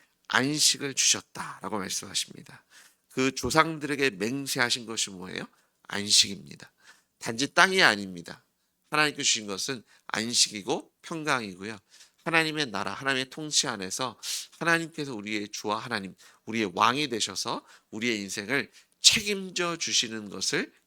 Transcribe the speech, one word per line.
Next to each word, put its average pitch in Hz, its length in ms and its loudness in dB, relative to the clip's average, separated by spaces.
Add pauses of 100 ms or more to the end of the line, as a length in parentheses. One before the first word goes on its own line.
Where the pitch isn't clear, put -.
(300)
안식을 139 640 2
주셨다라고 - 840 -2
말씀하십니다. - 840 -6 (460)
그 131 240 2
조상들에게 139 800 2
맹세하신 120 720 0
것이 110 240 -4
뭐예요? 90 340 -8 (440)
안식입니다. 101 840 0 (480)
단지 120 340 -2
땅이 190 300 6
아닙니다. 101 600 2 (460)
하나님께 151 340 0
주신 110 240 0
것은 104 360 -6 (240)
안식이고 113 920 0
평강이고요. 113 760 -4 (460)
하나님의 156 440 2
나라, 98 260 -4
하나님의 131 360 -2
통치 151 380 0
안에서 107 520 -6 (400)
하나님께서 156 560 0
우리의 104 340 -4
주와 107 300 -2
하나님, 110 340 -6 (320)
우리의 110 300 0
왕이 123 320 4
되셔서 113 580 -4 (240)
우리의 110 320 -2
인생을 104 500 -4 (300)
책임져 190 760 2
주시는 110 520 -2
것을 98 440 -2 (140)